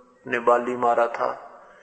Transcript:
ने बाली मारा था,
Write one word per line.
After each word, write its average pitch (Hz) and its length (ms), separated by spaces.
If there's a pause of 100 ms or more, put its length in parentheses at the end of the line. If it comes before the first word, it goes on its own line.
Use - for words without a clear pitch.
(260)
ने 127 120
बाली 120 380
मारा 120 300
था, 123 380 (380)